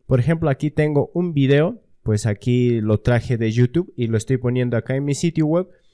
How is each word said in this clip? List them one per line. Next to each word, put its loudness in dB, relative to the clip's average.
Por 2
ejemplo, 0
aquí -2
tengo 0
un -2
video, 2
pues -2
aquí 0
lo 2
traje 0
de -2
YouTube 0
y -4
lo -2
estoy -2
poniendo -2
acá -4
en -4
mi -2
sitio -2
web. -2